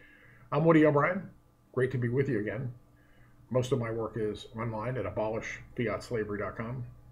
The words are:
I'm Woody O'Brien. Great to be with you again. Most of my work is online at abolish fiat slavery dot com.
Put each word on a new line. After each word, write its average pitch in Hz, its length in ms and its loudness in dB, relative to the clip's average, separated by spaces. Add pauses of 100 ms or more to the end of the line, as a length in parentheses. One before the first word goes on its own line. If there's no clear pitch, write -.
(520)
I'm 151 120 2
Woody 160 220 8
O'Brien. 151 420 2 (440)
Great 127 200 2
to 131 60 -2
be 120 120 0
with 135 180 0
you 120 100 0
again. 107 320 -4 (760)
Most 123 240 0
of 127 60 4
my 117 120 -4
work 113 260 -4
is 104 300 -4 (120)
online 117 400 -4
at 98 80 -2
abolish 110 520 -4 (160)
fiat 107 280 -2
slavery 104 360 -4
dot 98 180 -6
com. 120 280 -6 (280)